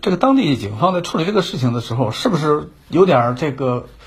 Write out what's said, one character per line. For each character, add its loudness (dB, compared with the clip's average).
这 -2
个 2
当 4
地 2
警 -6
方 2
在 -2
处 -4
理 -2
这 -2
个 2
事 -8
情 0
的 -4
时 -8
候， 0
是 -2
不 2
是 0
有 4
点 6
儿 0
这 -4
个 -4